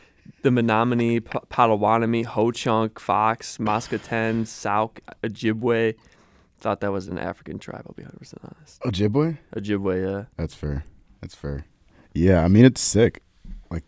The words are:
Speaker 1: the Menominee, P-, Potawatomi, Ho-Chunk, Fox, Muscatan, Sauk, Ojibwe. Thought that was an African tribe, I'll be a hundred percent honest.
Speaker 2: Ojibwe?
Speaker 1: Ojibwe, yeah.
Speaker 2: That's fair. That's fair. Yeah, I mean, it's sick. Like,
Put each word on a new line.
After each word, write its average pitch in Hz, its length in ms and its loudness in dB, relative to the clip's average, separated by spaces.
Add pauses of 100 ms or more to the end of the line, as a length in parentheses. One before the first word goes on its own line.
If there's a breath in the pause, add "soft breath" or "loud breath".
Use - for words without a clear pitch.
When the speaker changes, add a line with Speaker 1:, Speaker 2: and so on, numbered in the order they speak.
(420 loud breath)
Speaker 1:
the 139 80 2
Menominee, 117 680 2
P-, - 180 -8 (120)
Potawatomi, 113 760 2
Ho-Chunk, 113 760 -2
Fox, 107 600 -2
Muscatan, 113 880 -2
Sauk, 107 540 -4 (200)
Ojibwe. 113 720 -2 (680 soft breath)
Thought 104 220 -4
that 101 100 -2
was 95 180 -4
an 90 100 -8
African - 400 -10
tribe, - 260 -14
I'll - 80 -20
be - 80 -20
a - 60 -18
hundred - 100 -20
percent - 260 -20
honest. - 380 -20
Speaker 2:
Ojibwe? 127 560 0 (180)
Speaker 1:
Ojibwe, 101 560 -2
yeah. 101 140 -6 (100)
Speaker 2:
That's 82 200 -8
fair. 73 280 -6 (380)
That's - 140 -16
fair. 71 320 -10 (480 soft breath)
Yeah, 85 280 6
I 87 40 4
mean, 107 180 8
it's 123 160 6
sick. - 400 2 (480)
Like, 82 180 -8